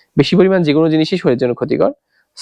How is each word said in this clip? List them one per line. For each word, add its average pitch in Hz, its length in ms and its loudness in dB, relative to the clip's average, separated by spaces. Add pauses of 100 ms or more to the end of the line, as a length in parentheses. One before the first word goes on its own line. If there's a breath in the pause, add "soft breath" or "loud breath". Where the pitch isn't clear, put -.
(180)
বেশি 147 180 2
পরিমাণ 190 280 2
যে 147 100 0
কোনো 160 160 2
জিনিসই 160 280 -2
শরীরের 143 200 -2
জন্য 123 160 -2
ক্ষতিকর। - 380 -2 (500)